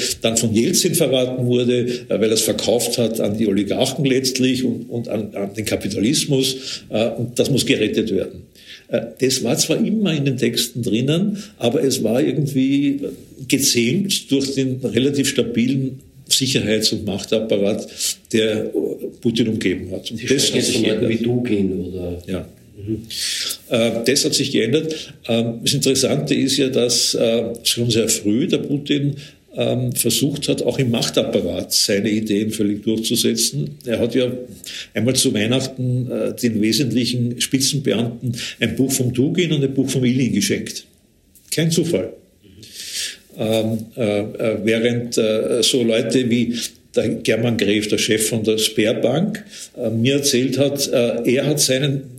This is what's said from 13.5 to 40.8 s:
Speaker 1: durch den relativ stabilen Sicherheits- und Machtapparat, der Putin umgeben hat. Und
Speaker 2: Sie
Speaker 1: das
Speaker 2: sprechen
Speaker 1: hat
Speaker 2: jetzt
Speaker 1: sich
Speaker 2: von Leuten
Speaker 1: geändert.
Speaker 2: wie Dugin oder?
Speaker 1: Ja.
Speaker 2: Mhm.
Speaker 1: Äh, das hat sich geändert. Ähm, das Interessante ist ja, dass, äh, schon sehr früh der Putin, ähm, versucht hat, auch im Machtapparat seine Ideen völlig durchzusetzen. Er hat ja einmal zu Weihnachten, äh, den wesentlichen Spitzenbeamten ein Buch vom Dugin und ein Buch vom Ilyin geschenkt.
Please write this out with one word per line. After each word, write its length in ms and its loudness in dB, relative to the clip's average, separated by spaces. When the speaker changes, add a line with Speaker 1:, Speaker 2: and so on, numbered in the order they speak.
Speaker 1:
durch 220 2
den 320 -2
relativ 460 2
stabilen 720 0
Sicherheits- 640 0
und 140 -4
Machtapparat, 800 0
der 400 0
Putin 260 2
umgeben 460 -2
hat. 180 -8
Und 60 -8
Speaker 2:
Sie 100 -8
Speaker 1:
das 220 2
Speaker 2:
sprechen 20 -2
Speaker 1:
hat 60 0
Speaker 2:
jetzt 100 0
Speaker 1:
sich 80 0
Speaker 2:
von 100 2
Leuten 160 2
Speaker 1:
geändert. 200 0
Speaker 2:
wie 40 -2
Dugin 480 0
oder? 440 -8
Speaker 1:
Ja. 220 -6
Speaker 2:
Mhm. 260 -6
Speaker 1:
Äh, 200 2
das 200 2
hat 100 0
sich 160 0
geändert. 640 -2
Ähm, 340 0
das 120 0
Interessante 600 2
ist 220 0
ja, 120 2
dass, 460 2
äh, 300 2
schon 280 0
sehr 180 2
früh 400 2
der 100 2
Putin, 560 0
ähm, 360 0
versucht 560 0
hat, 140 2
auch 180 0
im 100 2
Machtapparat 800 0
seine 380 2
Ideen 400 0
völlig 320 0
durchzusetzen. 1040 0
Er 140 0
hat 160 0
ja 160 2
einmal 200 2
zu 180 2
Weihnachten, 800 0
äh, 240 -2
den 260 0
wesentlichen 800 0
Spitzenbeamten 920 -2
ein 160 -2
Buch 160 0
vom 240 0
Dugin 380 2
und 100 0
ein 120 0
Buch 140 2
vom 160 0
Ilyin 280 2
geschenkt. 540 -2